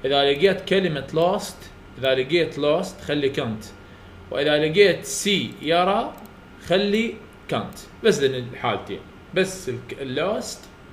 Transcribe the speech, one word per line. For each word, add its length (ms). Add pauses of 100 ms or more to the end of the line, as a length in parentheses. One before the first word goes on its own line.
إذا 260
لقيت 300
كلمة 460
lost، 580 (340)
إذا 160
لقيت 400
lost 520
خلي 220
كانت، 340 (680)
وإذا 260
لقيت 480
سي 460 (100)
يرى 520 (540)
خلي 460 (340)
كانت، 300 (260)
بس 180
لأن 320
الحالتين، 460 (340)
بس 360
الك-، 320
اللوست 680 (240)